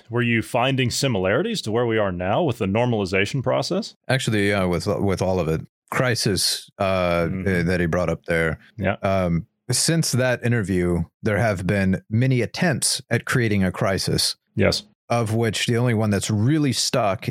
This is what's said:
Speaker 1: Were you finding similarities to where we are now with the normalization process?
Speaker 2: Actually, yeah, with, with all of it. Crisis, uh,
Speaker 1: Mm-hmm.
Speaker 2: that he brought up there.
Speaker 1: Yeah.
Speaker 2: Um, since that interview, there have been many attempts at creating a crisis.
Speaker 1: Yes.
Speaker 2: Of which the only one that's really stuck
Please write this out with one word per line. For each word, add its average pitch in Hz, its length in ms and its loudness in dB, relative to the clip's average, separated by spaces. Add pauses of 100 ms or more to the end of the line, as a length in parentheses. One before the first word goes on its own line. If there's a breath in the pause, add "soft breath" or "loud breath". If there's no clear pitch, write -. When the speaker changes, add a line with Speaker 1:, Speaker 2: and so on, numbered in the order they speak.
Speaker 1:
Were 120 140 0
you 117 200 2
finding 127 480 0
similarities 131 720 0
to 107 100 -6
where 120 140 0
we 113 120 0
are 98 140 0
now 95 300 0
with 147 160 -2
the 101 80 -2
normalization 101 760 0
process? 131 540 -2 (100)
Speaker 2:
Actually, 110 440 0
yeah, 98 140 2
with, 87 220 0
with 95 340 0
all 92 200 0
of 78 80 -2
it. 80 120 0 (300)
Crisis, - 880 -2
uh, 90 460 2
Speaker 1:
Mm-hmm. 90 440 0
Speaker 2:
that 90 120 2
he 87 60 2
brought 85 220 0
up 82 180 -4
there. 82 320 0 (180 loud breath)
Speaker 1:
Yeah. 95 260 -2
Speaker 2:
Um, 92 440 0 (240)
since 160 420 0
that 123 320 0
interview, 90 600 0 (180)
there 104 160 0
have 98 280 0
been 98 440 2
many 123 320 2
attempts - 580 -2 (100)
at 120 140 0
creating 104 400 2
a 90 80 0
crisis. - 640 -2 (200)
Speaker 1:
Yes. - 280 2 (240)
Speaker 2:
Of 117 260 0
which 113 320 0
the 120 100 2
only 120 180 2
one 107 160 2
that's 98 200 0
really 131 420 2
stuck 110 580 -2